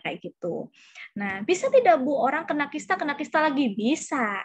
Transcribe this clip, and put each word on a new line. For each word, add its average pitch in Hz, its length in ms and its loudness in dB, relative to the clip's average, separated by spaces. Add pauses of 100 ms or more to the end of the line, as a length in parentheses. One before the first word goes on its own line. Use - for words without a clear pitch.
kayak 165 160 -8
gitu. 165 480 -8 (480)
Nah, 196 240 -6
bisa 508 320 0
tidak, 392 320 8
Bu, 285 160 0
orang 302 240 0
kena 294 240 -2
kista, 302 240 -4
kena 302 240 -2
kista 302 240 0
lagi? 277 320 2
Bisa, 220 720 -2